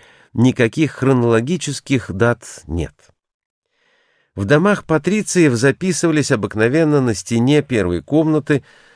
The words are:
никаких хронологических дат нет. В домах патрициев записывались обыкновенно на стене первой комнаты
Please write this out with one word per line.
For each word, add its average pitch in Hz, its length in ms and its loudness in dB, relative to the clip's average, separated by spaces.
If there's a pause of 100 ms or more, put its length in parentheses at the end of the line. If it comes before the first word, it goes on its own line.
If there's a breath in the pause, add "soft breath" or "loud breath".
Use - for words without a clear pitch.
(340 soft breath)
никаких 123 600 0
хронологических 127 1160 -2
дат 117 540 -4
нет. 78 300 -6 (1400)
В 98 120 -6
домах 165 400 2
патрициев 165 680 2
записывались 147 800 0
обыкновенно 127 720 0
на 123 120 0
стене 120 480 2
первой 90 400 -2
комнаты 151 600 0 (320 soft breath)